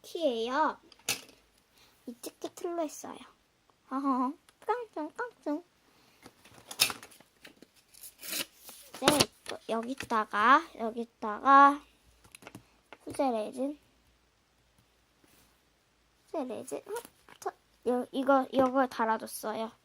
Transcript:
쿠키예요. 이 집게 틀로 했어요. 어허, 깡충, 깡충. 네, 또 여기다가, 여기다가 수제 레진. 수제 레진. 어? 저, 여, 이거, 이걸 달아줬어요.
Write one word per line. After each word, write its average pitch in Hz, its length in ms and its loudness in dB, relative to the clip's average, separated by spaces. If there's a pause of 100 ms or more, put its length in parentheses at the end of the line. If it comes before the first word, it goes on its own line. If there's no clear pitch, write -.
쿠키예요. 262 760 -2 (1300)
이 240 140 -14
집게 - 320 -14
틀로 339 280 -6
했어요. - 360 -10 (720)
어허, 269 420 0 (320)
깡충, 427 520 -6
깡충. 349 480 -6 (3250)
네, 254 60 4 (420)
또 - 100 -10 (100)
여기다가, 226 920 2 (160)
여기다가 240 1000 4 (1200)
수제 285 260 -2
레진. 247 460 -4 (2500)
수제 311 180 -6
레진. 247 340 -8
어? - 140 -12 (480)
저, 381 120 -8 (360)
여, 247 240 0
이거, 262 400 4
이걸 262 360 4
달아줬어요. 220 840 -4 (120)